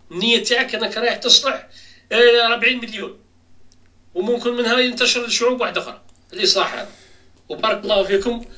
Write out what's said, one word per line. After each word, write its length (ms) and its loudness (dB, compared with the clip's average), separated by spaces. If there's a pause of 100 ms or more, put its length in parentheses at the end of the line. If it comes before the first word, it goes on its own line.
(120)
النية 320 0
تاعك 320 -2
أنك 220 -6
رايح 180 0
تصلح، 540 0 (420)
آه، 420 6
أربعين 240 0
مليون، 400 -12 (1000)
وممكن 380 -2
منها 260 2
ينتشر 460 2
لشعوب 360 0
واحدة 200 -4
أخرى 200 -14 (320)
الإصلاح 420 0
هذا. 140 -10 (600)
وبارك 340 -4
الله 200 2
فيكم، 420 -2 (120)